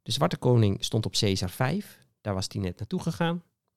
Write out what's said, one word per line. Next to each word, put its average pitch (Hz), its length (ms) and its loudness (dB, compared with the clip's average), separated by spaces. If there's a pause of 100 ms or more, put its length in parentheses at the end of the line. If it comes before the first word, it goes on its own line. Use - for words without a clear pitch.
De - 100 -8
zwarte 135 260 0
koning 113 460 4
stond - 220 0
op 95 80 -6
Caesar 95 360 2
vijf. - 560 -6 (160)
Daar 104 120 -4
was 95 160 -4
hij 104 120 -4
net 90 160 -4
naartoe 175 240 -4
gegaan. 170 420 -2 (340)